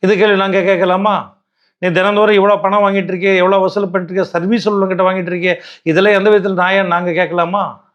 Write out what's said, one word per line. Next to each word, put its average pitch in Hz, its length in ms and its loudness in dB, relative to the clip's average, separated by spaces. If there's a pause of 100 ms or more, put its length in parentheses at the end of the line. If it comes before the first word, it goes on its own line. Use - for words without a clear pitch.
இது 196 140 2
கேள்வி 202 280 2
நாங்க 190 260 0
கேட்கலாமா? 190 460 0 (680)
நீ 180 60 -2 (100)
தினந்தோறும் 208 400 2
இவ்வளோ 202 280 2
பணம் 202 200 2
வாங்கிட்டு 196 260 -2
இருக்கியே, 190 300 0
எவ்வளோ 190 220 2
வசூல் 190 260 -2
பண்ணிட்டு 180 240 -6
இருக்கியே, 185 220 -2
சர்வீஸ் 202 340 -2
உள்ளவங்கிட்ட 190 380 0
வாங்கிட்டு 185 240 -4
இருக்கியே, 175 240 -2 (260)
இதெல்லாம் 190 360 2
எந்த 196 120 2
விதத்தில் 190 320 0
நியாயம் 185 320 0
நாங்க 180 180 -2
கேட்கலாமா? 175 520 -2 (300)